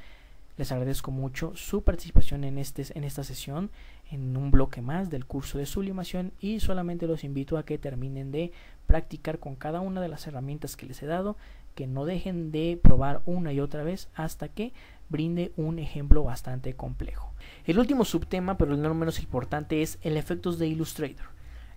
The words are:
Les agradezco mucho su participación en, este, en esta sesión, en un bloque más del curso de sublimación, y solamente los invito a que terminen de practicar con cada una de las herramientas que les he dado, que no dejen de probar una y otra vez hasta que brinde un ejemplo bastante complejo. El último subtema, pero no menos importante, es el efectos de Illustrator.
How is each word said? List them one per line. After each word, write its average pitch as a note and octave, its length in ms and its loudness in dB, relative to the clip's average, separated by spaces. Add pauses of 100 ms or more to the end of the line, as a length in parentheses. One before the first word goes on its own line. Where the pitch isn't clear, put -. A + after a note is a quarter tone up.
(560)
Les C#3 140 -4
agradezco C3 400 -2
mucho C3 460 -6
su - 260 -4
participación D#3+ 600 8
en, C3+ 140 -2
este, C#3 260 -6 (120)
en D3 60 -6
esta C#3+ 220 -6
sesión, C#3+ 480 -8 (400)
en C3 240 -4
un C#3 160 4
bloque C3 300 6
más E3+ 280 -4
del C3 160 -6
curso C#3 320 -6
de C#3+ 80 -4
sublimación, F#3 720 -6
y G#3 220 -4
solamente F3 480 0
los D#3+ 160 -2
invito C#3 340 -4
a D3+ 60 -6
que D3+ 120 -6
terminen C3+ 540 -6
de E3 220 -4 (340)
practicar - 540 4
con C3+ 160 -10
cada D#3+ 240 -6
una F#3 200 -4
de F3+ 60 -4
las D#3 220 -10
herramientas C#3 480 -8
que B2+ 100 -16
les C3 160 -12
he C#3+ 40 -10
dado, F#3 300 -4 (380)
que C3 140 -8
no C3+ 160 -4
dejen E3+ 480 -4
de E3 280 -2
probar C#3+ 460 10
una F3 260 0
y C#3 60 -2
otra C#3+ 240 -4
vez F3 320 -6
hasta D#3+ 320 -6
que A3 260 -8 (360)
brinde E3+ 480 -4
un E3 240 -4
ejemplo D3 420 4
bastante B2+ 540 -4
complejo. - 560 -8 (320)
El F3 160 4
último B3 240 2
subtema, F#3 520 -2
pero C#3+ 200 2
no D#3 180 0
menos E3 240 -2
importante, D3+ 640 -4
es D#3 200 -4
el D#3 140 -2
efectos F3 440 -4
de D#3+ 80 0
Illustrator. D#3 580 -6 (500)